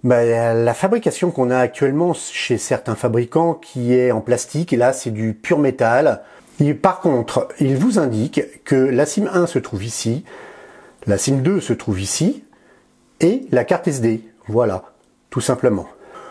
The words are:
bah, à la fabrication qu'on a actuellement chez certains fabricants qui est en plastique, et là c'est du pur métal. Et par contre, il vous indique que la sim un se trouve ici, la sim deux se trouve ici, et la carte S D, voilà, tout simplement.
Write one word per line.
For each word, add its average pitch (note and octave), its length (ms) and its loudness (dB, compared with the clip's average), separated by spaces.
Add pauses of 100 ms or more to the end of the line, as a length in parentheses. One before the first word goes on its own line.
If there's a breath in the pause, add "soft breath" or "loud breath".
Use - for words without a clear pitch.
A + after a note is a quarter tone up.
bah, B2 140 4
à A#2 360 2
la A#2 200 2
fabrication F#3+ 580 0
qu'on B2+ 180 0
a B2+ 80 2
actuellement C#3+ 540 0
chez - 460 -4
certains - 360 -4
fabricants B2 600 0
qui B2 400 -2
est B2+ 180 4
en A2 80 0
plastique, C3+ 520 -2
et B2+ 40 2
là B2 160 4
c'est C3 180 -6
du A2 240 -4
pur D#3 240 -2
métal. C3 640 2 (360 loud breath)
Et D3 140 2
par F#3 280 0
contre, B2+ 480 0 (120)
il C#3 160 2
vous G3+ 220 2
indique B2+ 440 0 (220)
que C#3 120 2
la C3 280 4
sim G3 280 -2
un F3 140 2
se - 120 -2
trouve G2 260 -6
ici, A#2 400 -4 (840 loud breath)
la G2+ 120 2
sim C3+ 240 0
deux F3+ 180 2
se - 120 -4
trouve G2+ 280 -4
ici, E3 440 -2 (760 soft breath)
et A3 300 2
la B2 140 2
carte F3+ 240 -2
S C3+ 120 -4
D, A2+ 220 0 (260)
voilà, G#2+ 360 0 (440)
tout - 140 -6
simplement. A#2 440 0 (440 loud breath)